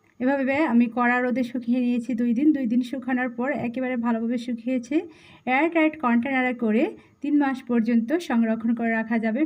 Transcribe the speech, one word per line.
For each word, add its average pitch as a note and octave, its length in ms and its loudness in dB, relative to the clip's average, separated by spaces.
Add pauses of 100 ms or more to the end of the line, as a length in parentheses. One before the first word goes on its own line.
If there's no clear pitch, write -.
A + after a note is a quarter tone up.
(200)
এভাবে C4+ 380 0 (160)
আমি A#3+ 120 6 (100)
কড়া A#3+ 240 2
রোদে B3 240 0
শুকিয়ে B3 380 -2
নিয়েছি A#3+ 320 -2
দুই A#3+ 200 0
দিন। C#4 200 2
দুই C4+ 140 -2
দিন A#3+ 160 2
শুকানোর B3+ 540 -4
পর B3 120 -2 (180)
একেবারে B3+ 300 -4
ভালোভাবে A#3 400 -2
শুকিয়েছে। B3 580 -4 (500)
এয়ারটাইট D#4 480 2 (100)
কন্টেনারে B3+ 500 2 (100)
করে A3 200 2 (360)
তিন C#4+ 200 -2
মাস C4+ 180 0 (120)
পর্যন্ত A#3 400 2 (180)
সংরক্ষণ A3+ 520 0
করে A3+ 120 -2
রাখা A3+ 280 -2
যাবে A3+ 260 0